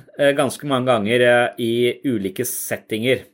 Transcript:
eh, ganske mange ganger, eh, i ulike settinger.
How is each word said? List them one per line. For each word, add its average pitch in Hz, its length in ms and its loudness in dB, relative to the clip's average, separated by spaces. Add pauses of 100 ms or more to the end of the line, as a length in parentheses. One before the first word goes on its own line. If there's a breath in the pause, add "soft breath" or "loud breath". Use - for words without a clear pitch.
(180)
eh, 143 180 4
ganske 139 320 -2
mange 127 200 0
ganger, 120 360 2
eh, 120 240 4 (160)
i 117 80 -2 (320)
ulike 110 440 -4
settinger. 110 840 -4